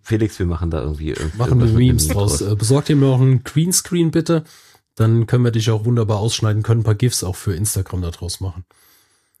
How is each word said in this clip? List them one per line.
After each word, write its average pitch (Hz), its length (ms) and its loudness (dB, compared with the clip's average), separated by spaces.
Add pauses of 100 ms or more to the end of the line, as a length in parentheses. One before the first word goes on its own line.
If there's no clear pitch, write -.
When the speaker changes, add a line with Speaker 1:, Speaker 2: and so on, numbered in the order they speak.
Speaker 1:
Felix, 110 340 -2
wir 92 80 -2
machen 82 240 -2
da 80 100 -2
irgendwie 76 280 -6
irgend-, 76 280 -6
Speaker 2:
Machen 123 220 2
wir 120 80 4
Speaker 1:
irgendwas 113 60 2
mit 117 60 4 (100)
Speaker 2:
Memes 120 160 2
Speaker 1:
einem - 80 -2
Speaker 2:
draus. 101 260 0
Speaker 1:
draus. 101 140 -2
Speaker 2:
Äh, - 20 0
besorg 113 300 2
dir 156 100 0
noch 135 260 4
einen 131 220 4
Greenscreen, 170 720 -2
bitte. 160 320 0 (520)
Dann 113 320 2
können 123 160 2
wir 117 80 2
dich 113 180 0
auch 107 140 0
wunderbar 110 340 0
ausschneiden, 107 460 0
können 117 160 2
ein 104 40 -2
paar 107 120 2
gifs - 260 -2
auch 92 140 -6
für 98 180 -4
Instagram 92 480 -4
da 85 80 -6
draus - 300 -10
machen. 92 240 -10 (760)